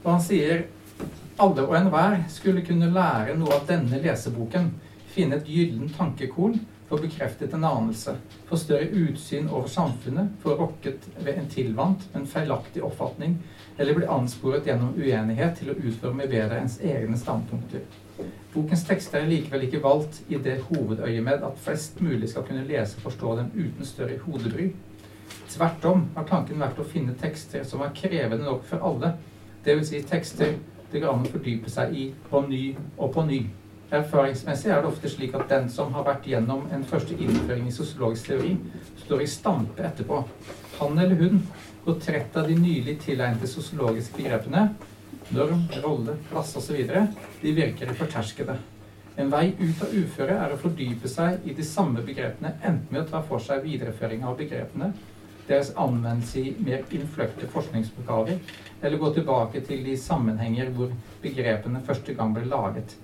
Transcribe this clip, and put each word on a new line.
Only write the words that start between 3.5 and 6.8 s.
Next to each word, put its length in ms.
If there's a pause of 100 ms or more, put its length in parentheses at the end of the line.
av 100
denne 360
leseboken, 680 (460)
finne 240
et 100
gyllent 480
tankekorn, 640 (260)